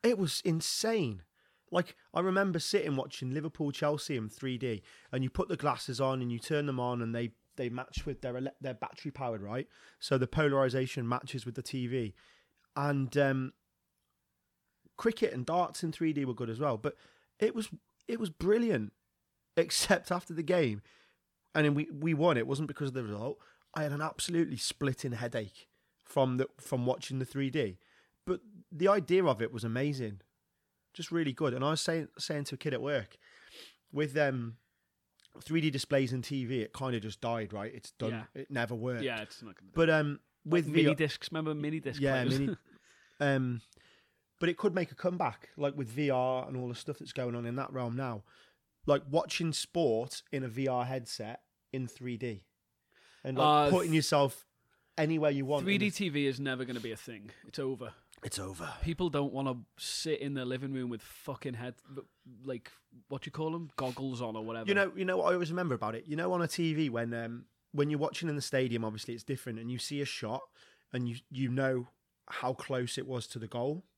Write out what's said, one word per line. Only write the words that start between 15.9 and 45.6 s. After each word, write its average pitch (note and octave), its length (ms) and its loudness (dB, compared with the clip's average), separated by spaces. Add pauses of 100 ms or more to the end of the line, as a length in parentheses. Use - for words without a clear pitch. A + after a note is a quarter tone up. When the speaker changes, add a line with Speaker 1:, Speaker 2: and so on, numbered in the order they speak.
Speaker 1:
three D#3+ 220 0
D C#3+ 120 0
were B2+ 80 -2
good A2+ 160 -4
as A2+ 100 -6
well. C3+ 180 0
But C#3 180 -4 (440)
it A3 160 2
was A3 140 -4 (400)
it A3+ 100 -2
was G#3+ 100 -2
brilliant, F#3 640 2 (640)
except - 560 4
after F3 220 -2
the E3 100 -4
game. C#3+ 380 2 (760)
And D#3 100 6
then D3 100 6
we, D3+ 160 2
we D#3+ 220 0
won. D#3 240 6
It A#2 100 2
wasn't C#3 200 0
because C#3+ 220 -4
of B2+ 60 -6
the C3 80 -4
result. G#2+ 360 -6 (340)
I D#3 100 -2
had D3 100 0
an D3 80 -2
absolutely D#3+ 560 0
splitting C3 560 -2
headache A2+ 540 -6 (360)
from B2+ 340 2
the, C3 100 2 (120)
from B2 260 -2
watching C3 340 0
the C3 60 -2
three C3+ 240 -2
D. A#2 280 0 (480)
But F3+ 160 -2 (300)
the E3+ 160 2
idea F#3+ 360 6
of B2+ 180 4
it A2+ 120 -2
was A2 100 -4
amazing. A#2+ 580 -2 (720)
Just - 180 -10
really E3 220 0
good. C3+ 200 0
And B2+ 100 -2
I C#3+ 80 2
was D#3 100 0
saying, E3 360 -2
saying D3 280 -4
to C#3 100 -6
a - 20 -14
kid D3+ 160 -2
at A#2+ 80 -2
work, C3 360 -2 (720)
with, D3 260 0
um, B2+ 400 0 (840)
three D#3+ 200 0
D D#3 80 2
displays C3+ 420 2
and B2+ 120 -2
T C3+ 220 -4
V, B2 160 -2
it G#2+ 120 -4
kinda B2+ 260 -2
just G#2 220 -8
died, A2+ 320 -2
right? G#2 200 -6
It's - 180 -16
done. A2 200 -4
Speaker 2:
Yeah. A2+ 120 -6 (180)
Speaker 1:
It C#3 100 -12
never A#2+ 240 0
worked. A#2+ 280 -2
Speaker 2:
Yeah, A#2+ 180 -2
it's - 200 -14
not G#2 140 -16
gonna F#2+ 180 -20
Speaker 1:
But, D#3+ 160 6
um, D3+ 300 4 (260)
with E3 200 4
Speaker 2:
Like D3 80 -4
mini E3 120 8
Speaker 1:
V C#3+ 40 10
R D3+ 60 4
Speaker 2:
discs, D3+ 360 -2
remember D#3+ 220 -2
mini D3+ 260 -2
disc C#3+ 220 -4
Speaker 1:
Yeah, C3+ 220 4
Speaker 2:
players? B2+ 160 2
<laughs> - 0 -
Speaker 1:
mini, C#3+ 160 0 (640)
um, C3 420 2 (800)
but E3+ 100 4
it E3+ 80 0
could G3 160 2
make E3+ 180 0
a - 40 -14
comeback, E3+ 600 -2
like, C#3+ 200 0